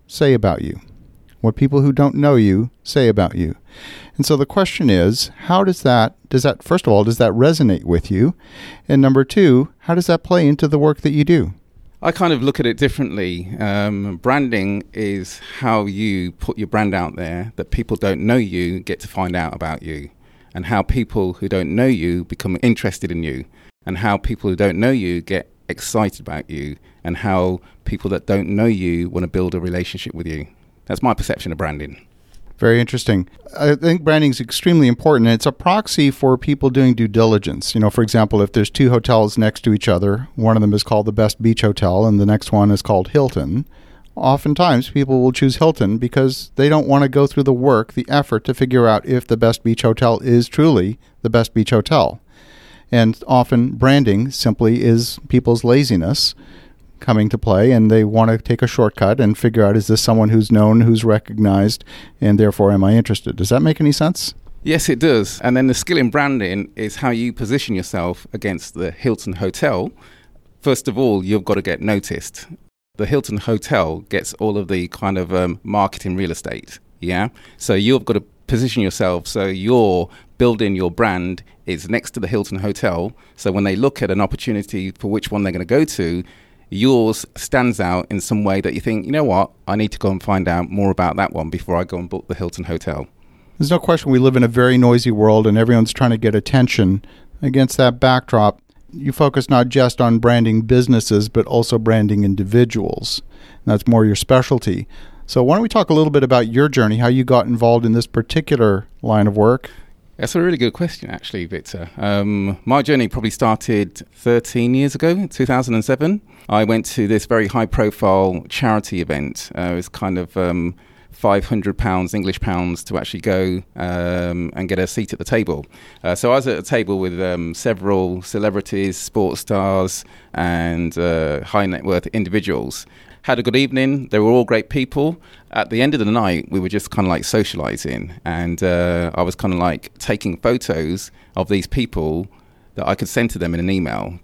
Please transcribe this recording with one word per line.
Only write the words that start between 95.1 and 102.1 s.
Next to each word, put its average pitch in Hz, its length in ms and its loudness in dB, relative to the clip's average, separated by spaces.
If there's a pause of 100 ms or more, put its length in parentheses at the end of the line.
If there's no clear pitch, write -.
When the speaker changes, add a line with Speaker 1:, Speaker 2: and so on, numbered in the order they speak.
Speaker 1:
world 107 380 4
and 104 100 4
everyone's 113 340 2
trying 123 200 0
to 113 40 0
get 110 200 0
attention. 104 680 2 (380)
Against 131 360 0
that 123 200 2
backdrop, 123 640 2 (320)
you 139 180 -6
focus 135 400 0
not 123 180 4
just 123 320 2
on 117 200 4
branding 113 400 4
businesses, 113 680 2
but 113 180 0
also 117 300 0
branding 107 460 2